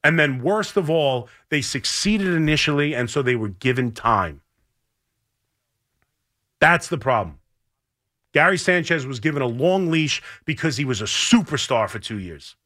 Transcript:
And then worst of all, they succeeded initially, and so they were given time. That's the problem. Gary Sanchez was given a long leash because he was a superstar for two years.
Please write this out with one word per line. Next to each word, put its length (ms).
And 160
then 240
worst 360
of 120
all, 380
they 120
succeeded 680
initially, 680
and 140
so 120
they 140
were 140
given 420
time. 480
That's 280
the 100
problem. 420
Gary 240
Sanchez 480
was 140
given 220
a 60
long 440
leash 300
because 320
he 80
was 160
a 40
superstar 840
for 100
two 180
years. 380